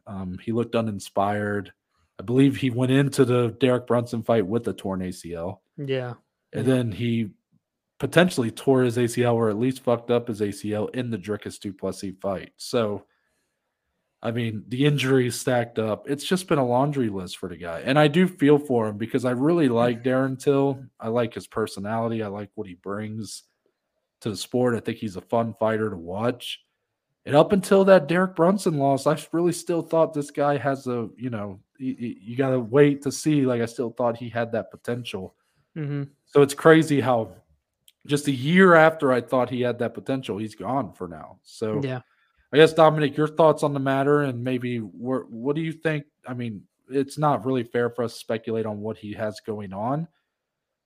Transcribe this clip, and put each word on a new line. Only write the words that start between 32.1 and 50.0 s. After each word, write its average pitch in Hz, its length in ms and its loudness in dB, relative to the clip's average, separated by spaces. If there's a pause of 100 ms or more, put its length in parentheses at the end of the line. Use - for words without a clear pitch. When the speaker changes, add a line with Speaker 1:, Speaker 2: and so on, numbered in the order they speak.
Speaker 1:
you 113 160 -14
gotta 131 240 0
wait 139 440 4
to 135 80 -2
see. 147 340 0
Like, 123 160 0
I 117 60 0
still 117 240 -6
thought 117 260 -2
he 120 120 -12
had 113 240 -4
that 107 180 -4
potential. 117 640 -10 (420)
Speaker 2:
Mm-hmm. 143 260 -6 (220)
Speaker 1:
So - 160 4
it's 139 120 4
crazy 160 480 6
how 113 340 -2 (720)
just 143 200 -2
a 143 40 2
year 170 420 6
after 160 400 6
I 123 80 2
thought 123 280 0
he 120 120 -4
had 120 180 -2
that 117 140 -4
potential, 120 440 -6
he's 107 180 -8
gone 107 380 -6
for 92 140 -12
now. 78 360 -18
So 110 400 -4
Speaker 2:
Yeah. 127 180 -6 (500)
Speaker 1:
I 131 60 2
guess, 156 160 8
Dominic, 156 420 4
your 151 120 2
thoughts 151 340 4
on 147 120 0
the 143 60 -4
matter, 139 440 2
and 123 200 -4
maybe 123 360 -4
where, 117 420 -6
what 117 340 -6
do 165 60 -4
you 160 100 -4
think? 156 340 -4 (220)
I 127 60 -10
mean, 117 300 -8 (260)
it's 135 280 -4
not 143 280 0
really 131 180 -2
fair 120 280 -2
for 120 120 -4
us 110 100 -6
to - 60 -18
speculate 113 460 -4
on 107 140 -8
what 107 180 -8
he 104 160 -12
has 107 260 -8
going 104 320 -10
on, 127 360 -4 (800)